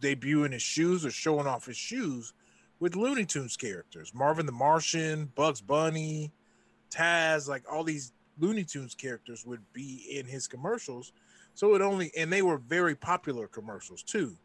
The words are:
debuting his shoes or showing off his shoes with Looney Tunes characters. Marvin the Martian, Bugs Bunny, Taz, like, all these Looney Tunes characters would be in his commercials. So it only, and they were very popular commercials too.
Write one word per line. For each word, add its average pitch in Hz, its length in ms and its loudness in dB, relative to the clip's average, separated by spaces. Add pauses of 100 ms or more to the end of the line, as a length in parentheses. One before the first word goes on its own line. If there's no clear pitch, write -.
debuting 139 520 2
his 120 100 -6
shoes 170 420 2
or 127 60 0
showing 147 380 0
off 123 180 -2
his 120 100 -12
shoes 160 560 -6 (460)
with 175 160 0
Looney 240 300 2
Tunes 139 320 -4
characters. 90 580 -10
Marvin 151 320 2
the 135 60 -4
Martian, 156 800 2
Bugs 151 260 2
Bunny, 156 720 0 (600)
Taz, 160 560 2
like, 135 220 -4
all 156 120 -2
these 147 300 -4 (260)
Looney 202 260 2
Tunes 139 300 -10
characters 120 500 -10
would 120 180 -10 (100)
be 131 340 -12 (100)
in 135 100 -6
his 127 200 -8
commercials. 135 640 -6 (420)
So 208 200 6
it 196 80 6
only, 190 340 0
and 160 160 0
they 196 100 4
were 175 160 6
very 160 360 2
popular 143 540 -2
commercials 104 560 -12
too. 139 400 -2